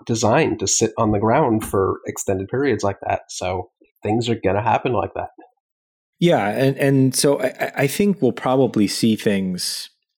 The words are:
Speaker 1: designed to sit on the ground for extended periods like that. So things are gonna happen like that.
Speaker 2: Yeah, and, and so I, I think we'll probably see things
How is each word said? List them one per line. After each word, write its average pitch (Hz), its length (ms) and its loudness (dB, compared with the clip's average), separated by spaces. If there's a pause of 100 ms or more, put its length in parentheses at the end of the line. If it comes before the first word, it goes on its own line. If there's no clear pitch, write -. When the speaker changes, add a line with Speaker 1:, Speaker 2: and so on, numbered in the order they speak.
Speaker 1:
designed 117 560 2
to 98 60 -2
sit - 320 0
on 110 120 2
the 104 80 2
ground 151 460 2
for 98 420 0
extended 95 420 -6
periods 131 360 -2
like 98 160 -2
that. - 300 -4
So 92 400 -6 (320)
things 110 260 0
are - 60 0
gonna 98 280 -2
happen 120 300 0
like 101 220 -2
that. 87 160 -8 (920)
Speaker 2:
Yeah, 139 280 4
and, 135 280 0
and 139 380 2
so 143 260 2
I, - 340 -4
I 135 120 0
think 202 340 0
we'll 123 120 2
probably 123 540 2
see 110 300 0
things 95 720 -4 (300)